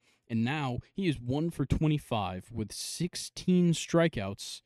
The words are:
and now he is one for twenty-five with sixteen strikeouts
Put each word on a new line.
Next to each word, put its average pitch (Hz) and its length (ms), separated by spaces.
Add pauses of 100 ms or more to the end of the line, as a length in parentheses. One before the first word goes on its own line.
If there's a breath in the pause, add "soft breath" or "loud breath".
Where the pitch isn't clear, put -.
(280)
and 113 160
now 135 340 (160 soft breath)
he 190 140
is 135 100
one 139 320
for 143 160
twenty-five 113 840
with 113 200
sixteen - 1000
strikeouts 127 920